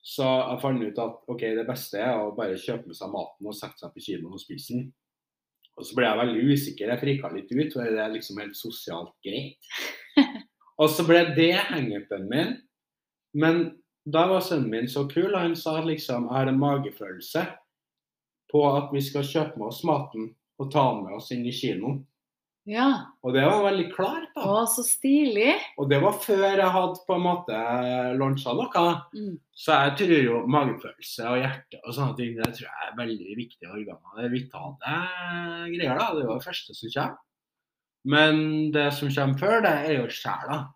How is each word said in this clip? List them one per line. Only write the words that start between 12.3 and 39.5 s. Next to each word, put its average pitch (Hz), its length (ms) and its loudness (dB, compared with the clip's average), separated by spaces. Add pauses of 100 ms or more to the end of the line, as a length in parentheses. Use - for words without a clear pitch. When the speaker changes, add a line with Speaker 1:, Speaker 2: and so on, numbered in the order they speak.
Speaker 1:
men 165 280 4 (440)
da 160 200 4
var 185 140 4
sønnen 143 280 0
min 117 200 -2
så 139 200 -2
kul, 180 240 0
og 185 80 0
han 170 160 0
sa 160 240 -2
liksom, 151 480 -2
«Jeg 127 80 -2
har 135 120 2
en 135 120 2
magefølelse 139 840 -2 (1040)
på 147 160 4
at 139 260 2
vi 139 80 0
skal 139 240 -2
kjøpe 151 320 -2
med 107 120 -6
oss - 160 -10
maten 131 500 -2 (240)
og 135 120 -6
ta 143 120 4 (100)
den 107 120 -6
med 98 120 -10
oss - 160 -14
inn 120 140 -4
i 123 80 -4
kinoen.» 120 500 -4 (640)
Speaker 2:
Ja. 226 220 2 (320)
Speaker 1:
Og 123 120 -2
det 135 140 6
var 190 80 6
jeg 202 100 4
veldig 196 200 2 (100)
klar 320 280 -2 (120)
på. 285 80 -6
Speaker 2:
Å, 202 220 2
så 233 180 -2
stilig. 269 680 4 (240)
Speaker 1:
Og 143 120 -2
det 139 140 6
var 214 160 4
før 196 400 2
jeg 208 160 6
hadde 180 300 2
på 185 100 0
en 175 80 0
måte 175 360 0 (580)
launchet 135 420 0
noe. 180 280 2 (240)
Speaker 2:
Mm. 202 260 -8 (140)
Speaker 1:
Så - 220 -4
jeg 143 240 4
tror 170 280 6
jo 117 200 2
magefølelse 123 840 -2
og 123 80 2
hjerte 131 400 -4
og 117 160 -12
sånne 131 240 -2
ting, 117 160 -4
det 113 140 -4
tror - 180 -10
jeg - 220 -10
er 110 100 -12
veldig 107 400 -8
viktige 117 320 -14
organer. 101 460 -12
Det 117 80 -6
er 123 80 -2
vitale 127 640 -8 (720)
greier 170 260 -2
da, 214 160 0
det 151 140 -2
er - 20 -2
jo 113 80 -2
det 127 100 -8
første - 300 -12
som 113 160 -12
kommer. - 320 -4 (840)
Men 156 320 8 (340)
det 147 220 2
som 143 180 -2
kommer 135 280 2
før 208 240 4